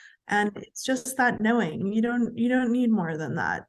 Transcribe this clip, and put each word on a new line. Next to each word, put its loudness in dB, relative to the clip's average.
And 0
it's -14
just -4
that 2
knowing. 0
You 2
don't, 0
you 0
don't 2
need 2
more 0
than -4
that. -2